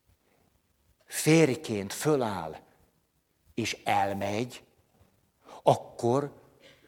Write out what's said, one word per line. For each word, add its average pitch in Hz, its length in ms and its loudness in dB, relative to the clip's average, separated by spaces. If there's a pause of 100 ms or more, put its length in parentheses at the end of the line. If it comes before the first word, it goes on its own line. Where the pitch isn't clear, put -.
(1040)
férjként 127 880 2
föláll 104 640 -2 (1000)
és 110 300 -4
elmegy, 101 800 -2 (1000)
akkor 139 760 0 (480)